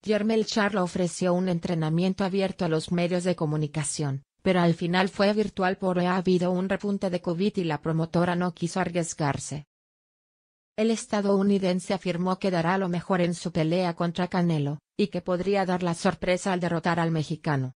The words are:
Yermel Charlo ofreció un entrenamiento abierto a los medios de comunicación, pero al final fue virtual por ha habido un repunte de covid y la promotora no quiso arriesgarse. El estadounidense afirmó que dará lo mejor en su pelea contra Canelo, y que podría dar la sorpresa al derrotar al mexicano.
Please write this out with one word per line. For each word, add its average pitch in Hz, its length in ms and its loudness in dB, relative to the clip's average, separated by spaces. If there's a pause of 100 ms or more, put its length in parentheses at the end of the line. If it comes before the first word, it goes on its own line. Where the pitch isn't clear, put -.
Yermel 214 440 2
Charlo 202 360 0
ofreció 180 520 0
un 185 140 0
entrenamiento 170 760 0
abierto 190 400 -2
a 170 40 0
los 156 220 -2
medios 175 320 0
de 180 140 0
comunicación, 151 840 -2 (200)
pero 180 180 2
al 170 140 4
final 180 340 0
fue 202 240 2
virtual 196 460 -2
por 185 220 0
ha 180 160 2
habido 180 340 2
un 185 180 -2
repunte 196 420 -2
de 175 100 -2
covid 180 360 -2
y 185 80 -2
la 156 180 -2
promotora 165 520 0
no 175 200 -2
quiso 175 260 -4
arriesgarse. 165 840 -2 (1080)
El 220 140 2
estadounidense 202 1040 2
afirmó 180 440 -2
que 196 120 0
dará 170 260 2
lo 190 120 0
mejor 180 320 0
en 175 140 2
su 170 160 -6
pelea 170 440 0
contra 175 340 -2
Canelo, 156 500 0 (180)
y 202 120 2
que 175 140 -6
podría 185 420 0
dar 180 180 0
la 170 120 0
sorpresa 185 580 0
al 175 80 0
derrotar 170 400 0
al 165 100 2
mexicano. 147 680 -2